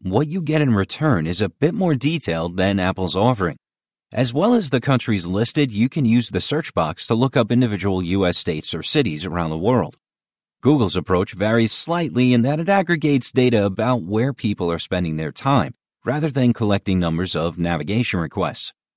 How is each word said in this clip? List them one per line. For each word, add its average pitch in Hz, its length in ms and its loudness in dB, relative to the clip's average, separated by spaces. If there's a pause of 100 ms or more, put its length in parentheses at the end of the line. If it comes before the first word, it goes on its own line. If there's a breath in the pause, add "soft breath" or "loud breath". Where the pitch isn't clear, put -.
what 107 260 0
you 175 140 -6
get 151 200 0
in 135 120 4
return 98 520 0
is 87 160 -2
a 98 80 0
bit 165 240 -2
more 165 220 0
detailed 92 640 -4
than 98 220 2
Apple's 90 360 -2
offering. 95 420 2 (540)
As 123 220 -2
well 190 200 2
as 202 160 0
the 127 120 2
countries 113 440 0
listed, 113 460 0
you 110 180 2
can 143 160 0
use 117 240 4
the 90 120 -2
search - 320 -4
box 80 340 -2
to 117 80 2
look 131 220 2
up 113 140 2
individual 101 520 0
U 92 220 0
S 87 120 2
states - 360 -4
or 80 100 -6
cities 139 420 0
around 82 260 -4
the 80 60 -4
world. 123 380 0 (640)
Google's 120 360 2
approach 90 360 0
varies 110 380 2
slightly 127 600 0
in 120 80 4
that 143 180 0
it 170 100 -4
aggregates 156 640 0
data 120 340 4
about 110 360 0
where 110 320 -2
people 95 380 -2
are 85 80 -2
spending 87 360 -2
their 78 160 -6
time, 131 440 0 (280)
rather 147 260 -2
than 123 240 2
collecting 101 460 0
numbers 85 360 -2
of 82 220 -2
navigation 87 640 -2
requests. 82 540 -4 (240)